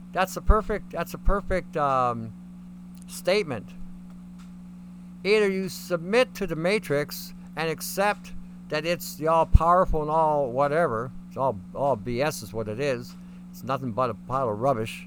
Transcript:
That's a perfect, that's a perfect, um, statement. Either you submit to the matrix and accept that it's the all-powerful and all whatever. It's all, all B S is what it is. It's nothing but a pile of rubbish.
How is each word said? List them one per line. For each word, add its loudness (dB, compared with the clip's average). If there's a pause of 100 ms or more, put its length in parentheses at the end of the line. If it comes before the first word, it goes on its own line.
(120)
That's 0
a -6
perfect, 4
that's -4
a -8
perfect, 2
um, 2 (760)
statement. 0 (1500)
Either 4
you -2
submit 0
to -4
the -2
matrix -2 (220)
and 0
accept -2 (380)
that -2
it's -2
the -2
all-powerful 6
and -2
all 4
whatever. 2 (160)
It's -12
all, 0 (160)
all 2
B -2
S -2
is -12
what -4
it -6
is. -2 (360)
It's -14
nothing -2
but 2
a -2
pile -2
of -2
rubbish. 0